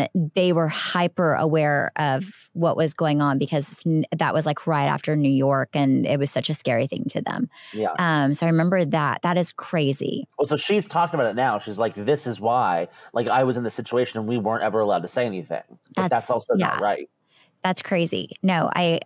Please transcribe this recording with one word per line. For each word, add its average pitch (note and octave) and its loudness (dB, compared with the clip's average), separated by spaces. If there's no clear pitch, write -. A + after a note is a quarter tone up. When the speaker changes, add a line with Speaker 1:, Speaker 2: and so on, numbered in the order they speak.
Speaker 1:
they F3+ 2
were D#3+ 2
hyper F3 0
aware D3 0
of D3+ -4
what E3 0
was D#3 0
going D3 2
on C#3 2
because D3 -2
n-, D#3+ 2
that C#3+ 0
was, D3+ 0
like, D3+ -4
right D3 2
after C#3+ 0
New C#3+ 2
York, C3+ 2
and C3+ 2
it C#3+ 0
was C#3 0
such - -2
a D#3 -2
scary B2 0
thing - -6
to - -4
them. - -4
Speaker 2:
Yeah. G#3 -2
Speaker 1:
Um, D3+ 2
so E3 0
I - 2
remember E3+ 2
that. D3 0
That F3 0
is F3 0
crazy. C#3 -2
Speaker 2:
Well, C#3+ 0
so D3 0
she's G3+ 0
talking E3+ 0
about A#2 2
it G2+ -4
now. A#2+ 0
She's G#2 -10
like, A2+ 0
"This B2+ 0
is A2 -4
why. G2+ 0
Like, A#2 -2
I B2 2
was B2+ 0
in A#2+ -4
the A2 -2
situation A#2+ -2
and G#2+ -4
we A#2+ 0
weren't A2 0
ever A2 0
allowed G2+ 2
to F2+ -8
say B2 -2
anything." F2+ -6
But F#3 0
that's A#2 2
Speaker 1:
That's, - 2
Speaker 2:
also A#2 0
not F2+ 0
Speaker 1:
yeah. G2 -2
Speaker 2:
right. F#2+ -2
Speaker 1:
That's F#3 0
crazy. E3+ -2
No, F3+ 2
I, E3+ 2